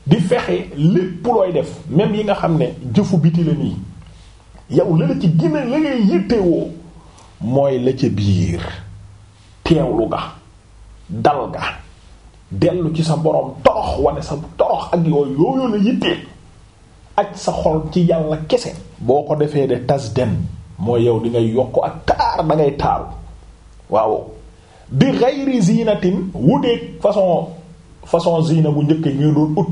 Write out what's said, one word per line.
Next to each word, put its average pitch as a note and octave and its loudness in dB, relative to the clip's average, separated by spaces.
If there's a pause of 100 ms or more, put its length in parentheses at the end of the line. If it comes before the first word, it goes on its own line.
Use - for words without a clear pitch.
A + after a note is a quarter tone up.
Di D#3 6
fexe - -2
lépp F3 0
looy G3 2
def, - -2 (200)
même G#3 2
yi G#3 -2
nga G3+ 0
xam E3 0
ne C3 2 (280)
jëfu G3 2
biti E3 4
la D3+ 2
nii. A2 -2 (960)
Yow D#3+ 2
la G#3 2
la B3+ 0
ci G3 2
gën D4+ 2
a, C#4+ -2
la B3 -2
ngay C4+ 0
yittewoo G#3 2 (720)
mooy C3 2
la B2+ 2
ca B2+ 0
biir. F2+ 2 (1000)
Teewlu C3 2
ga, G2+ -4 (880)
dal A2+ 0
ga, F2 -8 (920)
dellu E3 0
ci D#3+ -2
sa D#3+ 0
borom, C#3+ 0
torox, - -4
wane C#3+ 0
sa D3 -8 (200)
torox - -2
ak F3 0
yooyu, D3 0
yooyu C4 0
la G#3 -2
yitteel. G3 -2 (960)
Aj - -2
sa - -4
xol D#3+ 0
ci F3 2
Yàlla D#3 0 (100)
kese. - -2 (280)
Boo C3 2
ko D3+ -2
defee D3 0
de B2 0
tazdan, B2 0 (400)
mooy A#2+ 0
yow A#2 4
di A#2 -2
ngay A2+ 2
yokk B2 0
ak - -6 (100)
taar, A#3 0
da D#3 2
ngay D3 2
taaru. - 0 (840)
Waaw. G#2+ 2 (760)
Bi C#3+ 2
ghayri C4+ 0
zinatin, G3+ 0
wuteek A#3 0
façon, F#3+ 2 (580)
façon E3+ 2
zina D#3 2
bu D3 0
njëkk D#3 2
nga C#3+ 2
doon D3+ 2
ut E3 0